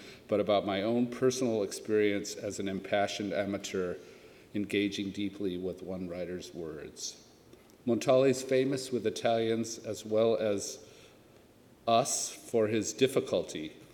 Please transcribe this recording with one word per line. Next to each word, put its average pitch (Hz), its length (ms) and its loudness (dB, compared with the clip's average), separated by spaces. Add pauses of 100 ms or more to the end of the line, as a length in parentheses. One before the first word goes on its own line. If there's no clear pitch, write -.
(280)
but 104 100 4
about 101 260 4
my 98 180 0
own 120 260 2
personal 123 560 2
experience 104 720 2
as 101 260 -6
an 98 80 -4
impassioned 101 640 -2
amateur 95 640 -2 (580)
engaging 101 560 0
deeply 95 480 -4
with 90 240 -6
one 92 260 -6
writer's 87 460 -8
words. 78 640 -10 (680)
Montale 131 460 4
is 127 140 -2
famous 131 480 0
with 110 160 0
Italians 113 720 0
as 107 280 -8
well 110 300 4
as 101 420 -2 (1120)
us 117 420 2
for - 380 0
his 107 240 0
difficulty 95 800 0 (220)